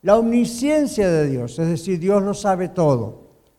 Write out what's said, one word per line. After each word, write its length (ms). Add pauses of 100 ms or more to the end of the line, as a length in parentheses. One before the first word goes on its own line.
La 140
omnisciencia 920
de 160
Dios, 320
es 80
decir, 320
Dios 240
lo 120
sabe 340
todo, 540 (360)